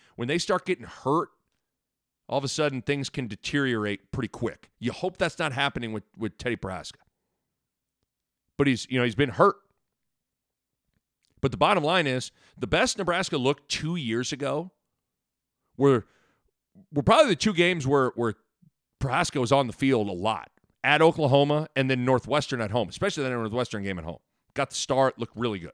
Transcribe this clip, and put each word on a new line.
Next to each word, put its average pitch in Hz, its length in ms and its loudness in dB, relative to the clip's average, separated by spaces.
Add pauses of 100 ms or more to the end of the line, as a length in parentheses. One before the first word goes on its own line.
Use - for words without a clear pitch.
(160)
when 120 120 -6
they 156 80 0
start 180 300 -2
getting 165 180 -4
hurt, 147 460 -2 (960)
all 123 80 -2
of 139 80 -2
a 135 40 -2
sudden 139 340 -2
things 143 260 -2
can 127 180 -6
deteriorate 107 880 -4
pretty 127 160 -4
quick. - 400 -8 (100)
You 113 140 -4
hope 185 240 -6
that's 170 220 -2
not 151 160 -4
happening 120 400 -4
with, 104 100 -8 (100)
with 107 220 -8
Teddy 120 200 -4
Prochazka. 92 400 -10 (1600)
But 143 80 2
he's, 123 240 0
you 127 80 0
know, 123 80 2
he's 113 80 -2
been 135 160 2
hurt. 190 260 4 (1800)
But 135 100 0
the 104 80 -8
bottom 170 260 4
line 165 220 2
is, 127 260 -4 (240)
the 120 100 -6
best 185 300 2
Nebraska 175 400 -2
looked 135 320 0
two 165 280 -4
years 123 360 -2
ago 143 400 -6 (1040)
were, 127 300 4 (840)
were 143 120 -2
probably 277 260 6
the 170 80 2
two 214 160 0
games 175 340 2
where, 135 280 4
where 117 180 -2 (640)
Prohaska 135 440 -2
was 120 100 2
on 139 140 4
the 107 80 -6
field 120 340 2
a 98 40 -4
lot. 92 360 -4 (340)
At 147 200 4
Oklahoma 151 720 4
and 131 140 2
then 123 160 0
Northwestern 131 560 0
at 101 80 -4
home, 110 180 0
especially 170 360 -4
that 127 60 -2
Northwestern 113 520 -4
game 95 160 -6
at 80 80 -12
home. 82 140 -10 (340)
Got 139 160 -4
the - 60 -10
start, 131 420 2
looked - 180 -8
really 110 220 -4
good. 82 160 -14